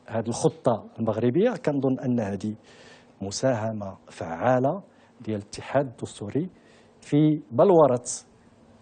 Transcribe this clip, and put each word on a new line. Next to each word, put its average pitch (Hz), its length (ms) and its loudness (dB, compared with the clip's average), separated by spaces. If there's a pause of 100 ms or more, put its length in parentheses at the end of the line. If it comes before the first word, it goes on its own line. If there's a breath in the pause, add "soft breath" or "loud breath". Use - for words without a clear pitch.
هذه 110 200 -4
الخطة 117 600 0 (100)
المغربية، 120 500 2
كنظن 139 500 -2
أن 123 200 -2
هذه 101 360 -4 (680 loud breath)
مساهمة 107 760 -4 (120)
فعالة 127 720 0 (380 soft breath)
ديال 107 160 -6
الاتحاد - 480 -4
الدستوري 123 640 -6 (520 soft breath)
في 151 400 2 (100)
بلورة 147 520 6 (800)